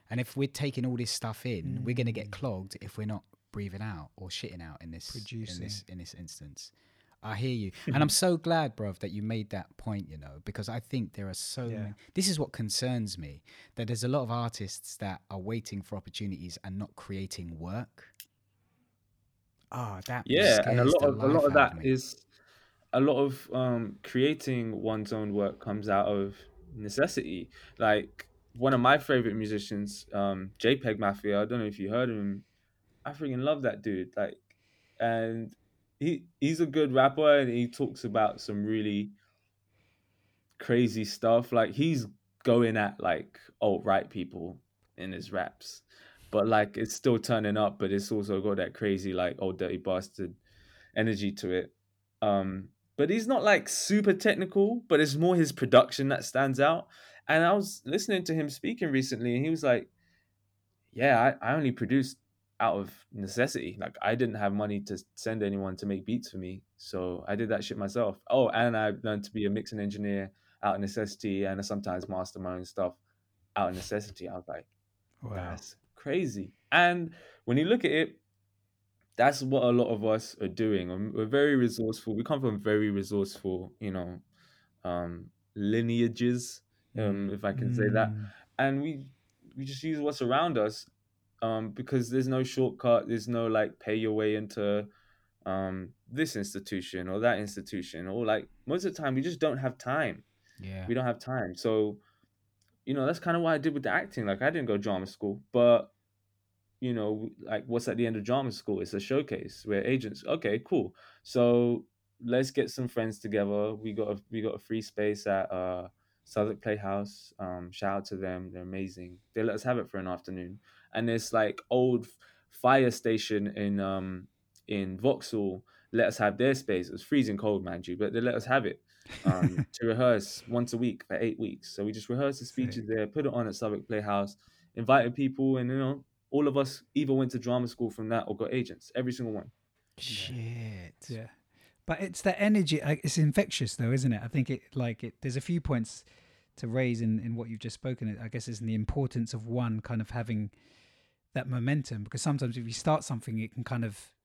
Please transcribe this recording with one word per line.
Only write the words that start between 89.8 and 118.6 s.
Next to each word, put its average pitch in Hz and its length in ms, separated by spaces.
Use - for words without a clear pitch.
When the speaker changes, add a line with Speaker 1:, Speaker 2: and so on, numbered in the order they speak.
Speaker 3:
use 156 180
what's 143 220
around 135 360
us, 107 280
um, 113 280
because 120 400
there's 131 180
no 131 140
shortcut. 123 640
There's 113 200
no, 117 180
like, 110 320
pay 107 180
your 110 160
way 107 220
into, 104 520
um, 95 460
this 151 260
institution 98 720
or 95 120
that 117 180
institution. 95 680
Or, 107 180
like, 110 240
most 180 180
of 180 100
the 165 80
time, 135 120
we 131 60
just 156 200
don't 147 180
have 131 200
time. 131 460
Speaker 1:
Yeah. 95 300
Speaker 3:
We 120 60
don't 127 100
have 120 140
time. 117 360
So, 107 440
you 135 80
know, 139 120
that's 165 140
kinda 170 200
what 165 140
I 156 40
did 147 160
with 143 80
the 135 80
acting. 117 360
Like, 98 160
I 139 80
didn't 156 180
go 104 100
drama 98 280
school, 101 360
but, 120 400
you 127 120
know, 107 220
w-, 110 260
like, 107 260
what's 117 220
at 107 80
the 120 100
end 110 100
of 104 80
drama 127 280
school? 101 280
It's 92 140
a 98 60
showcase 131 640
where 101 220
agents, 120 400
okay, 117 380
cool. 139 300
So 120 640
let's 127 260
get 123 200
some 127 180
friends 110 300
together. 104 560
We 107 180
got 104 180
a, 101 80
we 113 120
got 110 120
a - 40
free 113 240
space 104 440
at, 98 260
uh, 92 360
Southwark 104 380
Playhouse. 101 760
Um, 90 340
shout 98 240
out 98 100
to 101 100
them. 92 360
They're 90 100